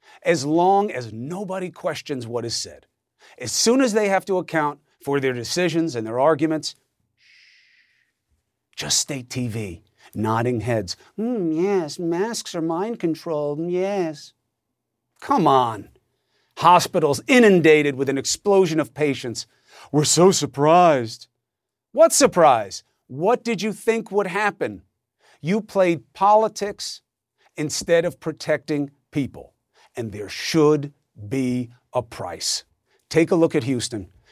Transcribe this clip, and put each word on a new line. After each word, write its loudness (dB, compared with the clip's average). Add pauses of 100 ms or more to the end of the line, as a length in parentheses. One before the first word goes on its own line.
(240)
as 2
long 2
as -10
nobody -8
questions -8
what -6
is -6
said. -12 (500)
As -10
soon 2
as 2
they 2
have 0
to 0
account -2 (240)
for 0
their 0
decisions -2
and -6
their -4
arguments, 0 (2000)
just -4
state -6
T -6
V, -10 (320)
nodding -2
heads. -4 (220)
"Mm, -2
yes, -2
masks -4
are -6
mind -4
control, -4
mm, -6
yes." -4 (880)
Come 0
on. 2 (680)
Hospitals 4
inundated 6
with -4
an -2
explosion 0
of -4
patients. -4 (460)
"We're 2
so 4
surprised." 2 (640)
What 4
surprise? 2 (240)
What -2
did -4
you -4
think -4
would 0
happen? -4 (580)
You -2
played -2
politics 0 (540)
instead 0
of -8
protecting -4 (220)
people. -6 (460)
And -8
there -12
should 0 (360)
be -4 (240)
a -2
price. -8 (420)
Take 2
a 2
look 2
at -2
Houston. -6 (220)